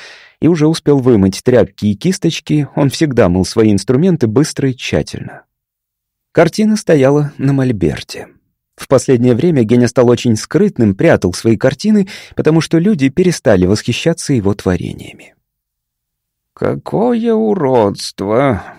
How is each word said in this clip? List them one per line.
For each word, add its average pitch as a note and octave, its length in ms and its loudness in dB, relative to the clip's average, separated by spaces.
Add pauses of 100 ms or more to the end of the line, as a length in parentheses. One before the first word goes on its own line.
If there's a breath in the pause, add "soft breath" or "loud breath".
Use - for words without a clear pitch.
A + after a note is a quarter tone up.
(400 loud breath)
и - 80 0
уже D#3 200 2
успел D3 320 0
вымыть G#2 440 2
тряпки G#2+ 440 0
и G#2 80 0
кисточки, D#3 800 -2
он D3 140 0
всегда A#2+ 400 0
мыл F2+ 160 0
свои A2 260 2
инструменты C3 560 0
быстро C3+ 420 -2
и B2 60 -4
тщательно. - 680 -6 (880)
Картина G#3+ 440 0
стояла D3 640 0
на C3+ 160 -2
мольберте. A2 760 -4 (480)
В - 120 -18
последнее B2 480 2
время C#3+ 280 0
Геня A#2+ 240 2
стал A#2+ 220 2
очень A#2+ 260 0
скрытным, A#2+ 600 0
прятал A2 380 2
свои A2+ 220 0
картины, G3 520 0 (280 loud breath)
потому D#3 260 0
что - 160 -2
люди E3 320 0
перестали C3+ 560 2
восхищаться A#2+ 680 -2
его G2+ 200 0
творениями. - 800 -8 (1200)
«Какое A3+ 800 -2
уродство, C3 1300 -2 (160 loud breath)